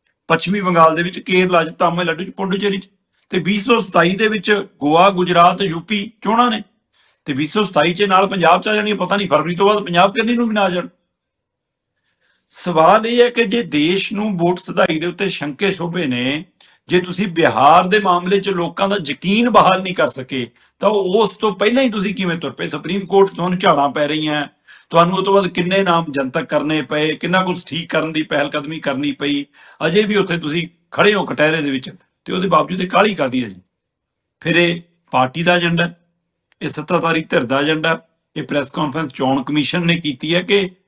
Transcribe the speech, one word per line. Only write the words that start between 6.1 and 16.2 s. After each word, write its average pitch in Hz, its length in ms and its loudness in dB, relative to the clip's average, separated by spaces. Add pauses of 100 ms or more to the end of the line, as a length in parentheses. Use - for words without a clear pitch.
ਚੋਣਾਂ 226 300 2
ਨੇ, 214 120 -8 (640)
ਤੇ 147 80 -4
ਵੀਹ 143 140 -2
ਸੌ 208 160 0
ਸਤਾਈ 170 300 0
'ਚ 196 100 -2
ਨਾਲ 190 240 4
ਪੰਜਾਬ 180 340 4
'ਚ 214 60 -6
ਆ 214 80 0
ਜਾਣੀਆਂ, 208 200 0
ਪਤਾ 185 200 -2
ਨਹੀਂ 202 120 -2
ਫਰਵਰੀ 160 280 0
ਤੋਂ 196 120 4
ਬਾਅਦ 208 160 2
ਪੰਜਾਬ 180 320 2
ਕਿੰਨੀ 226 180 0
ਨੂੰ 240 140 0
ਵੀ 220 60 -2
ਨਾ 208 80 0
ਆ 190 80 2
ਜਾਣ। 180 180 -4 (1600)
ਸਵਾਲ 175 580 2
ਇਹ 240 160 4
ਹੈ 247 60 4
ਕਿ 240 140 0
ਜੇ 233 200 0
ਦੇਸ਼ 165 500 -2
ਨੂੰ 208 240 -4
ਵੋਟ 175 220 0
ਸੁਧਾਈ 180 400 -2
ਦੇ 165 80 -4
ਉੱਤੇ 180 220 -4
ਸ਼ੰਕੇ 151 420 -4
ਸ਼ੋਭੇ 170 340 -6
ਨੇ, 127 400 -4 (420)